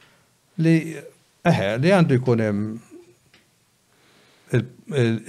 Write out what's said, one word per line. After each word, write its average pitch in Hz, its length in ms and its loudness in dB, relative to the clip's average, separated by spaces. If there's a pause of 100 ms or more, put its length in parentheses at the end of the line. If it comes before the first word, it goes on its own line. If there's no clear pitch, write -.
(580)
Li, 165 160 2 (680)
eh, 107 340 0
li 147 100 0
għandu 170 300 4
jkun 123 220 0
hemm 107 400 -4 (1700)
il-, 120 180 -2 (180)
il-, 117 420 -2